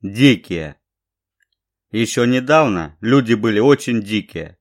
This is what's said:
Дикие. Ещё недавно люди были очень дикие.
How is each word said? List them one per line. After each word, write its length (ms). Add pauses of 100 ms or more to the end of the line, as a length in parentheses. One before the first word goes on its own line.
Дикие. 720 (1160)
Ещё 340
недавно 760
люди 320
были 260
очень 420
дикие. 600